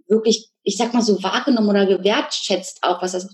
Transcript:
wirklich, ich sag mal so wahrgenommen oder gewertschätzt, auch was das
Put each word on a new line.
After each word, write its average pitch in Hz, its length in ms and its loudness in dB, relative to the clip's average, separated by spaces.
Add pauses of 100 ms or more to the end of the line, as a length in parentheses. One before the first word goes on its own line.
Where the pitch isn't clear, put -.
wirklich, 220 400 0 (140)
ich - 140 -2
sag 233 180 -2
mal 233 80 2
so 196 200 2
wahrgenommen 226 460 0
oder 202 180 4
gewertschätzt, 196 960 -2
auch 175 200 -2
was 185 100 -4
das 185 220 -6